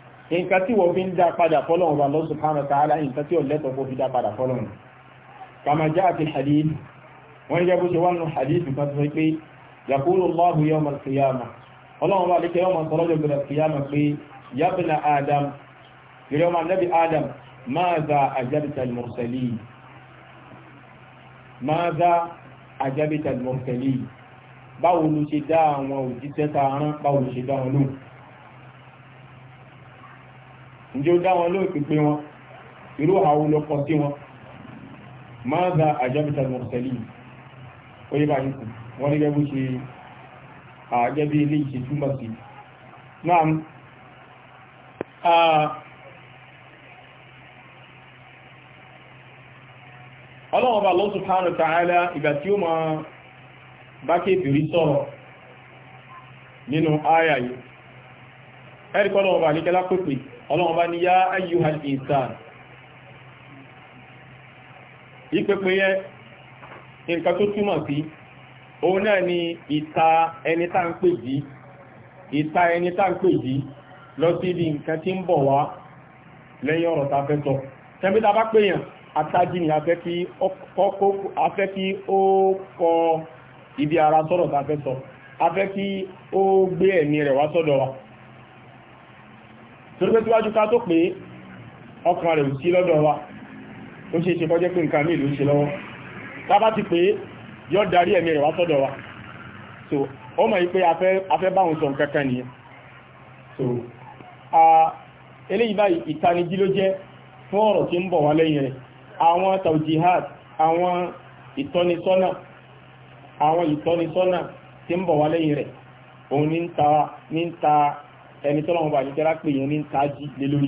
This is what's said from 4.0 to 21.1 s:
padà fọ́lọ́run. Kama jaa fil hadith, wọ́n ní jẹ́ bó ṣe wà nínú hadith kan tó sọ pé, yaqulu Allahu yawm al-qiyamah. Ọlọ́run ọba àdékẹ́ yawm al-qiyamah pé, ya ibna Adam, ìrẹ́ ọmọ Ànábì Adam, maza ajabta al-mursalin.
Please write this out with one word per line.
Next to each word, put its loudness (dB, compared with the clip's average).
padà -2
fọ́lọ́run. -4
Kama 0
jaa 2
fil -4
hadith, 0
wọ́n -2
ní 2
jẹ́ 4
bó 0
ṣe 0
wà 2
nínú -2
hadith -2
kan -6
tó -2
sọ 0
pé, -2
yaqulu 2
Allahu 2
yawm 2
al-qiyamah. -2
Ọlọ́run 0
ọba 2
àdékẹ́ 0
yawm 2
al-qiyamah 0
pé, -2
ya 0
ibna -2
Adam, 0
ìrẹ́ 0
ọmọ 0
Ànábì -2
Adam, 0
maza 0
ajabta -4
al-mursalin. -6